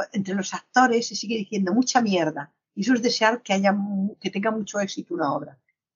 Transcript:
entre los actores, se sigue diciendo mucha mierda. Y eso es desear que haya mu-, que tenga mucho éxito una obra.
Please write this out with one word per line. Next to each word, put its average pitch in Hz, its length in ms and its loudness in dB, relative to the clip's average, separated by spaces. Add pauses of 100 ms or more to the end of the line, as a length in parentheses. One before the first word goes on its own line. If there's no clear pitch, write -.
(140)
entre 190 220 -2
los 190 180 -4
actores, 233 560 2
se 214 80 -10
sigue 226 220 -4
diciendo 202 340 -2
mucha 254 300 2
mierda. 156 500 0 (220)
Y 202 80 -6
eso 233 100 2
es 233 100 2
desear 233 400 2
que 196 120 -2
haya 196 180 4
mu-, 202 480 -2
que 185 100 -4
tenga 214 200 -2
mucho 214 280 -6
éxito 202 360 -6
una 147 180 -2
obra. 147 260 -8 (380)